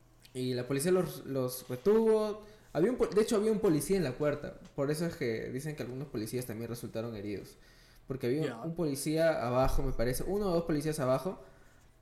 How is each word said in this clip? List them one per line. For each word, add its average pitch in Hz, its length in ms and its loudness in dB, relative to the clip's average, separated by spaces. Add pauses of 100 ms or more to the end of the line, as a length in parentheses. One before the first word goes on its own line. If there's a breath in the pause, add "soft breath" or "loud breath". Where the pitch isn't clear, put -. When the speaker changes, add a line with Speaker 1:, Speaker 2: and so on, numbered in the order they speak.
(340)
Speaker 1:
y 127 200 -4
la 123 140 -4
policía 139 240 0
los, 180 340 0
los 131 440 -4
retuvo. 214 720 4 (300 loud breath)
Había 175 180 4
un 247 60 -2
po-, 240 100 2
de 202 140 4
hecho, 226 160 2
había 214 160 2
un 202 60 0
policía 175 360 2
en 185 80 2
la 131 140 -2
puerta. 147 420 -2 (160)
Por 143 160 0
eso 160 140 -2
es 165 100 -4
que 113 340 -2
dicen 147 280 -6
que 127 60 -6
algunos 127 260 -8
policías 120 360 -4
también 113 240 -8
resultaron 117 460 -6
heridos. 101 420 -8 (480 soft breath)
Porque 131 220 -4
había 143 200 0
Speaker 2:
Ya. 120 100 -6
Speaker 1:
un 160 180 -6
policía 156 720 0
abajo, 127 340 4
me 131 120 0
parece, 123 340 0
uno 202 200 0
o 180 80 2
dos 170 80 2
policías 151 360 0
abajo, 135 420 0 (600 loud breath)